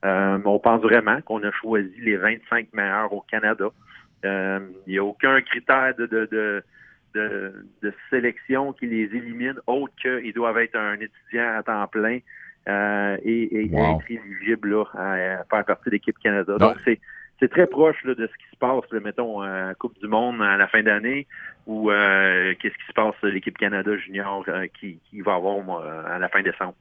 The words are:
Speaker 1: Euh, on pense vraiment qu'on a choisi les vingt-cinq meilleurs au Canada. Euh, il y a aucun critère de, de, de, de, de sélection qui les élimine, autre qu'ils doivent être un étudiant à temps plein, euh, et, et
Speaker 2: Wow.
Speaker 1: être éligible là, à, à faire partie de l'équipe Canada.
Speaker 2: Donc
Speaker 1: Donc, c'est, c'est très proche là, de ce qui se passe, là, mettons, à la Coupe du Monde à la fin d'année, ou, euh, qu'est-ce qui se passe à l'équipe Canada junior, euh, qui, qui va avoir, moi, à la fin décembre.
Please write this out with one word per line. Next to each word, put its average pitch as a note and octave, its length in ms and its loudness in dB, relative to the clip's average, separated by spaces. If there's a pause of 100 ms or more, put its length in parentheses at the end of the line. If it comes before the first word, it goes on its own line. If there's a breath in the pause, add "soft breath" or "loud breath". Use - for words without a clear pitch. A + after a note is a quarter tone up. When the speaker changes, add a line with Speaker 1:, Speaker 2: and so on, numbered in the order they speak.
Speaker 1:
Euh, G2 400 2
on G#2 140 4
pense A2+ 240 4
vraiment A2+ 400 4
qu'on A2 220 -6
a G#2 80 0
choisi G#2 460 -2
les A2+ 180 0
vingt-cinq A2+ 580 -2
meilleurs G2+ 380 0
au G2+ 100 -8
Canada. G#2+ 460 -2 (580 loud breath)
Euh, F#2+ 340 -2 (260)
il F#2+ 80 -6
y F#2+ 40 2
a G2 60 2
aucun C3+ 360 2
critère C3 560 0
de, A#2 80 -2
de, A2 260 -2
de, G#2+ 320 -2 (520 soft breath)
de, G2+ 500 -6 (180)
de G#2 120 -4 (160)
sélection C3 640 0
qui B2+ 120 -8
les A2+ 180 0 (120)
élimine, A#2+ 380 -6 (120)
autre C3 360 -2
qu'ils A#2 320 -4
doivent A#2 240 0
être A#2 180 0
un G#2 180 -2
étudiant A2+ 640 -4
à G#2+ 60 -4
temps G#2 240 -2
plein, A2 320 0 (500 loud breath)
euh, G2+ 540 0
et, A2+ 400 0
et G#2+ 80 -2
Speaker 2:
Wow. D#2 300 2
Speaker 1:
être D#2 100 -12
éligible G#2 600 -4
là, G#2 140 2 (100)
à, F#2+ 460 -2
à F2 40 -10
faire G#2+ 200 0
partie - 220 -2
de A#2+ 60 0
l'équipe G#2 260 -2
Canada. G2+ 400 0
Speaker 2:
Donc - 20 4
Speaker 1:
Donc, A2+ 240 6
c'est, A2+ 160 2 (400 loud breath)
c'est B2+ 80 4
très F3 180 6
proche D#3 380 4
là, C3 100 0
de A2+ 120 -4
ce - 60 -8
qui - 180 -20
se - 80 -20
passe, B2+ 320 0
là, A2 100 -2
mettons, G#2 400 -6
à F#2+ 280 -6
la F#2+ 60 -6
Coupe - 260 -10
du G#2+ 60 -12
Monde A2+ 360 0
à G2 160 4
la G2 80 6
fin A2 160 2
d'année, A2 440 2 (400 loud breath)
ou, A2 240 0
euh, F#2+ 720 4
qu'est-ce G#2+ 140 -4
qui - 140 -16
se - 40 -18
passe G#2+ 300 2
à G#2 60 2
l'équipe G2 280 -4
Canada G2+ 400 0
junior, G2 520 -6
euh, F#2 180 -4 (120)
qui, F2 300 -14
qui G2+ 140 -14
va G2 120 0
avoir, G2 280 -2
moi, F2+ 200 -8 (240)
à F2 120 -6
la F2+ 100 -2
fin G2 140 4
décembre. F#2 380 -2